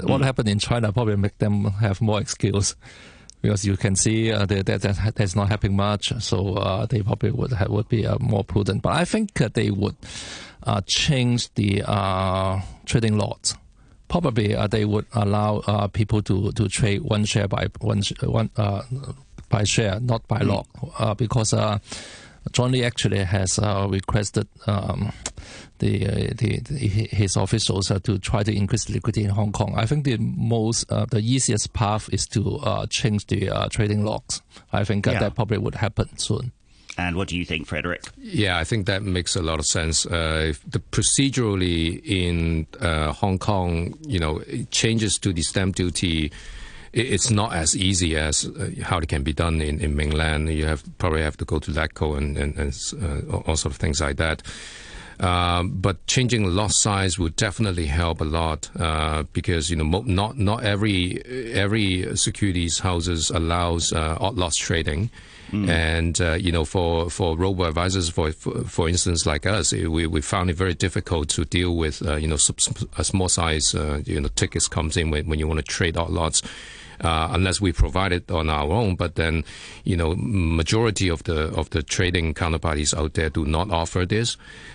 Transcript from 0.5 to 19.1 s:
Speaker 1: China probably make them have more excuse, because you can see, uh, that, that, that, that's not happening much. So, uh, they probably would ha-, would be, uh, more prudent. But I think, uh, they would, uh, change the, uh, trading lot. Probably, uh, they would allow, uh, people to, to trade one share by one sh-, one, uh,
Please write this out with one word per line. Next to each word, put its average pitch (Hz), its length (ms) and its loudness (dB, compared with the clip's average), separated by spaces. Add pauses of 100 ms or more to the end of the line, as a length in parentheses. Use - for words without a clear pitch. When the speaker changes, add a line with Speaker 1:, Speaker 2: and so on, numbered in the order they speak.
Speaker 1:
China 110 360 0
probably 110 240 2
make 98 220 0
them 104 260 2
have 101 340 2
more 104 220 2
excuse, 98 520 0 (680)
because 104 240 2
you 98 100 2
can 95 220 2
see, 113 340 2
uh, 101 140 2
that, 98 200 0
that, 107 160 0
that, 98 340 0
that's 101 200 0
not 101 140 2
happening 104 260 2
much. 104 380 0 (100)
So, 98 320 0
uh, 98 300 0
they 107 160 0
probably - 300 0
would 127 200 -2
ha-, 104 160 0
would 107 220 0
be, 107 180 2
uh, 104 140 2
more 107 240 0
prudent. 98 360 0
But 87 120 2
I 165 100 2
think, 214 380 0
uh, 110 120 2
they 107 160 2
would, 101 280 0 (640)
uh, 104 240 0
change 123 680 2
the, 104 300 2
uh, 95 760 0 (240)
trading 110 320 2
lot. - 380 -2 (520)
Probably, 117 480 2
uh, 110 120 2
they 107 180 0
would 101 260 0
allow, 104 460 2 (100)
uh, 104 220 2
people 107 320 2
to, 98 320 0
to 101 160 0
trade 101 320 0
one 107 240 2
share 101 240 2
by 98 180 0 (140)
one 107 220 0
sh-, - 100 -4 (100)
one, 117 320 2
uh, 101 280 0 (640)